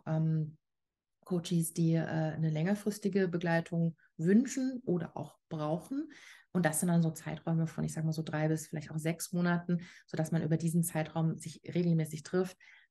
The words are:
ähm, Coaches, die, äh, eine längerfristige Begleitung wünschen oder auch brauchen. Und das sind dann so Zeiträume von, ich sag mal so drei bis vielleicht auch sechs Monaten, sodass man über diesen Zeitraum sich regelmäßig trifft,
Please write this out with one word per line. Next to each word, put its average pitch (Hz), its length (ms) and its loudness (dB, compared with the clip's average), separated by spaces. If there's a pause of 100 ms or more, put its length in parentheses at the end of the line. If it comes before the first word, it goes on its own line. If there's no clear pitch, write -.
ähm, 160 520 0 (640)
Coaches, 170 500 0
die, 165 220 4
äh, 160 100 2
eine 160 460 0
längerfristige 190 760 0
Begleitung 170 680 0 (220)
wünschen 247 680 4
oder 170 320 -2
auch 156 200 -10 (120)
brauchen. 170 600 -4 (420)
Und 180 140 2
das - 140 0
sind 180 100 0
dann 170 120 6
so 165 100 2
Zeiträume 160 560 -2
von, 156 160 -6
ich 156 100 -4
sag 160 120 -2
mal 160 80 0
so 160 80 -4
drei 156 260 0
bis 160 200 -2
vielleicht - 240 -8
auch 160 80 -6
sechs 165 340 -4
Monaten, 175 460 2 (260)
sodass 160 260 -4
man 165 120 2
über 156 140 2
diesen 165 260 2
Zeitraum 160 540 -2
sich - 240 -14 (120)
regelmäßig 160 500 0
trifft, 185 340 -2 (340)